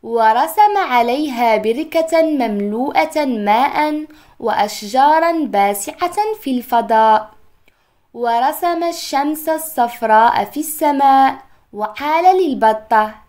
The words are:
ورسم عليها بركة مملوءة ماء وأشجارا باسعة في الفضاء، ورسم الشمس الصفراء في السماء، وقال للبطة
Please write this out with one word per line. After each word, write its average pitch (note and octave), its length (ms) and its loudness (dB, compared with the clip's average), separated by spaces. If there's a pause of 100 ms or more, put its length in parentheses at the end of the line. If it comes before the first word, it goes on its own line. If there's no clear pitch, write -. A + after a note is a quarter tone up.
ورسم A#3+ 720 2
عليها B3 800 0
بركة D#4 640 0
مملوءة C#4 1040 -2
ماء C4+ 800 0 (340)
وأشجارا B3+ 920 0
باسعة D4+ 1080 -2
في C#4 100 -6
الفضاء، A3 760 2 (840)
ورسم C#4 680 -2
الشمس D#4 680 -4
الصفراء A#3 960 0
في C#4 140 -10
السماء، C4+ 800 2 (360)
وقال D4+ 680 0
للبطة A3 760 0 (140)